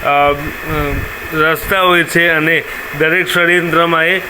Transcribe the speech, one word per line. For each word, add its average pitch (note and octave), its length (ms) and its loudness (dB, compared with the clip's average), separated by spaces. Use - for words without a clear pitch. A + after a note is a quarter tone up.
અ, - 40 0
અ, C#3+ 260 2
રચતા D#3+ 460 0
હોય F3 240 4
છે E3+ 240 2
અને D#3+ 340 2
દરેક E3 300 0
ષડયંત્રમાં E3+ 760 2
એ F#3 240 0